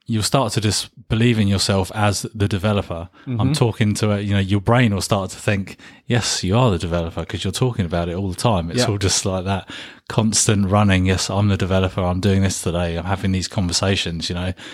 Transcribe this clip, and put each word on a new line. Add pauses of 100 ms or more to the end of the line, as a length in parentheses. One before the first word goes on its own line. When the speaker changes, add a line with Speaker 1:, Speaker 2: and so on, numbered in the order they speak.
Speaker 1:
you'll
start
to
just (200)
believe
in
yourself
as (120)
the
developer. (180)
I'm
Speaker 2:
Mm-hmm.
Speaker 1:
talking
to
a,
you
know,
your
brain
will
start
to
think, (280)
"Yes,
you
are
the
developer,"
'cause
you're
talking
about
it
all
the
time.
It's
Speaker 2:
Yeah.
Speaker 1:
all
just
like
that (400)
constant
running,
"Yes,
I'm
the
developer.
I'm
doing
this
today.
I'm
having
these
conversations,"
you
know. (220)